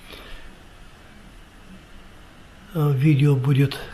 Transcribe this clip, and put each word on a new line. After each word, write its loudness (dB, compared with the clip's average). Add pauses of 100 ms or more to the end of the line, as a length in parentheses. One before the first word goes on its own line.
(2750)
Э, 0
видео 4
будет 0 (160)